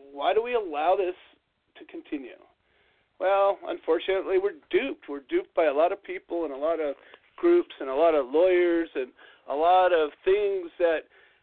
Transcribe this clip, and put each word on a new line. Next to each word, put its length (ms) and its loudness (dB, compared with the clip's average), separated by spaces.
why 220 -2
do 80 2
we 140 -6
allow 400 0
this 200 -4
to 80 -20
continue? 540 -14
Well, 380 2
unfortunately, 720 -2
we're 220 -2
duped. 360 -4
We're 220 -12
duped 260 -4
by 100 2
a 80 0
lot 180 2
of 120 -10
people 420 -8
and 80 -8
a 40 -12
lot 220 -2
of 160 -4
groups 420 2
and 100 -8
a 60 -4
lot 200 4
of 120 0
lawyers 680 2
and 160 -6
a 60 -6
lot 380 4
of 160 2
things 560 0
that 280 0